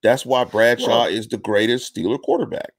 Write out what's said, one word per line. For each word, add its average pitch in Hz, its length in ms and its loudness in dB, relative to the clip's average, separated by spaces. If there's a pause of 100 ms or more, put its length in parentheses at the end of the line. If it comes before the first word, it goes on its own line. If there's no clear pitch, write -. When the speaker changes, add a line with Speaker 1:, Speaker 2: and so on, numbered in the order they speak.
Speaker 1:
That's 120 220 2
why 127 200 0
Bradshaw 117 440 2
Speaker 2:
Well 117 180 4
Speaker 1:
is 107 220 -4
the 120 80 -6
greatest 107 580 -2
Steeler 107 280 -4
quarterback. - 560 -4